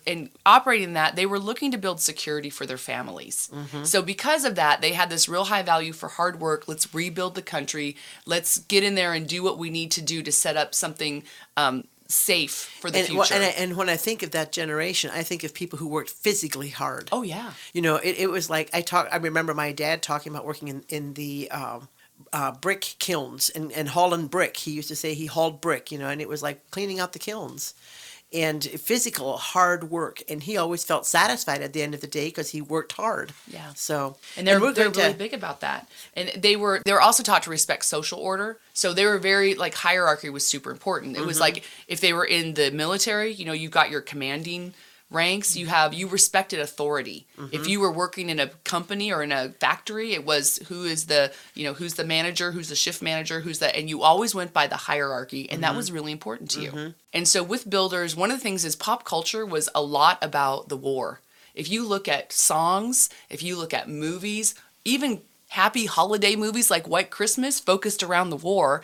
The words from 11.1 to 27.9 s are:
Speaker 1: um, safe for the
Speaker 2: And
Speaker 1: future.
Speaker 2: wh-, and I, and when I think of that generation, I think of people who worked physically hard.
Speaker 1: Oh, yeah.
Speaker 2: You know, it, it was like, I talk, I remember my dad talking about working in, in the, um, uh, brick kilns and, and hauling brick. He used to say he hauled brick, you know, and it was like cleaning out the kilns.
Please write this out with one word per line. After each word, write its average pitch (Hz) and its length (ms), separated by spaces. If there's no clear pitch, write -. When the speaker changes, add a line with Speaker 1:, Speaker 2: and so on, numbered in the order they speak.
Speaker 1:
um, 131 280
safe - 640
for 175 120
the 180 80
Speaker 2:
And 180 80
Speaker 1:
future. 185 160
Speaker 2:
wh-, - 80
and 196 120
I, 190 40
and 180 200
when 185 120
I 165 80
think 220 240
of 170 100
that 156 200
generation, 160 640
I 165 100
think 165 200
of 151 100
people 170 260
who 160 80
worked 151 240
physically 147 580
hard. 135 420
Speaker 1:
Oh, 247 120
yeah. 196 300
Speaker 2:
You 175 80
know, 160 140
it, - 240
it 190 100
was 170 220
like, 156 220
I 175 80
talk, 170 300
I - 40
remember 165 400
my 147 160
dad 151 320
talking 151 280
about 147 140
working 147 220
in, 135 220
in 147 260
the, 143 340
um, 131 380
uh, 139 200
brick 175 300
kilns 135 500
and, 156 220
and 147 180
hauling 170 380
brick. 170 300
He - 140
used 147 180
to 151 60
say 156 200
he 156 120
hauled 160 320
brick, 151 320
you 151 60
know, 139 120
and 147 120
it 127 80
was 147 140
like 143 280
cleaning 196 280
out 180 140
the 170 60
kilns. 160 540